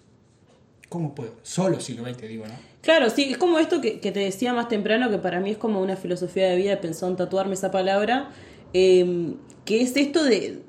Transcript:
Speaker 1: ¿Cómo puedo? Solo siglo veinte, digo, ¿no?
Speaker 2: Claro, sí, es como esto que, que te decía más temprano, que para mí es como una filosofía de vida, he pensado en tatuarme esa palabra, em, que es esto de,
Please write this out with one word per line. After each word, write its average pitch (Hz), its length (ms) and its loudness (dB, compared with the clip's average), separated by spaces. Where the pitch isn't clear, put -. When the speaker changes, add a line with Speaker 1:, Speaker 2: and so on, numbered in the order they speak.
Speaker 1:
¿Cómo 165 260 -6
puedo? 117 280 -12
Solo 175 380 0
siglo 117 240 -10
veinte, 123 240 -12
digo, 110 180 -12
¿no? 110 80 -16
Speaker 2:
Claro, 311 300 4
sí, 285 200 0
es 254 60 -4
como 349 220 2
esto 320 220 2
que, 233 180 -2
que 196 140 -4
te 202 80 -2
decía 196 320 -2
más 240 160 -2
temprano, 220 420 0
que 196 80 0
para 175 220 -2
mí 190 100 -2
es - 60 -4
como 214 260 -2
una 190 140 -2
filosofía 180 520 -2
de 180 80 2
vida, 196 180 2
he - 20 0
pensado 180 340 -4
en 185 60 -2
tatuarme 185 380 -2
esa 185 180 -4
palabra, 202 580 0
em, 180 640 4
que 220 180 2
es 254 140 0
esto 285 260 2
de, 196 460 2